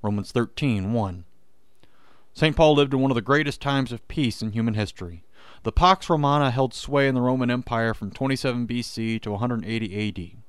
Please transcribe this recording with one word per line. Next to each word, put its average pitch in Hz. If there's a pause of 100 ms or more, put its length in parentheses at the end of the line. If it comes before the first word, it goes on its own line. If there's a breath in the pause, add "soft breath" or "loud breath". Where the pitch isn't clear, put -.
Romans 104
thirteen 113
one. 95 (1080 soft breath)
Saint 156
Paul 151
lived 143
in 131
one 135
of 123
the 117
greatest 143
times 139
of 117
peace 131
in 110
human 113
history. 92 (400 loud breath)
The 113
Pax 185
Romana 147
held 127
sway 139
in 135
the 123
Roman 127
Empire 117
from 104
twenty-seven 127
B 120
C 113
to 107
one 101
hundred 117
eighty 110
A 104
D. 85 (120)